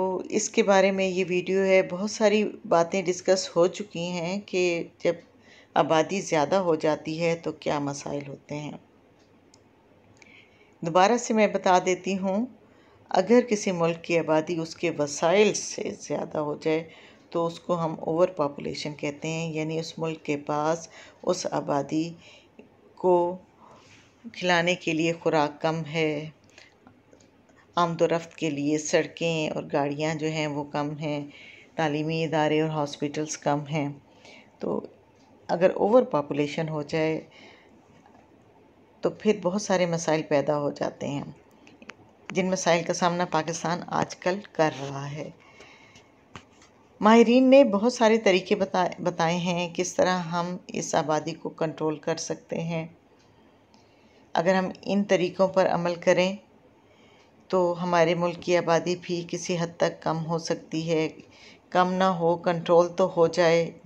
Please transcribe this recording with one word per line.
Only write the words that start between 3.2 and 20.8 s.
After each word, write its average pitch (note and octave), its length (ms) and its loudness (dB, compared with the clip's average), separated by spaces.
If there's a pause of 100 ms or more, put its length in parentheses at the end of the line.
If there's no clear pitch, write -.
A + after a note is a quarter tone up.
हो F3 140 6
चुकी F3+ 380 -8
हैं F3+ 340 -4
कि F3 500 -2 (100)
जब E3+ 200 -2 (540)
आबादी D#3+ 460 2
ज़्यादा D#3+ 380 0
हो E3+ 180 2
जाती D#3 380 -2
है E3 200 0
तो D#3 220 -8
क्या D#3 220 -4
मसाइल C#3+ 460 -6
होते C#3+ 300 -14
हैं। D3+ 220 -12 (2000)
दोबारा F3+ 360 4
से A#3 160 -2
मैं G#3+ 180 4
बता F#3+ 280 4
देती F#3 340 0
हूँ, F#3+ 220 -2 (720)
अगर G#3+ 320 4
किसी G#3 300 -2
मुल्क E3+ 340 -2
की E3+ 100 0
आबादी D#3 420 0
उसके E3 340 -4
वसाइल E3 640 2
से - 360 -8 (100)
ज़्यादा E3 400 -6
हो D3 140 -4 (100)
जाए D#3+ 160 0 (520)
तो E3+ 120 0
उसको E3+ 300 -6
हम E3 280 -2
ओवर E3+ 360 2
पॉपुलेशन D3+ 560 -6
कहते D3 340 -8
हैं, D#3+ 240 -4
यानी D#3 280 -4
उस E3 180 -10
मुल्क D#3+ 280 -6
के D3 160 -2
पास D3+ 460 -2 (360)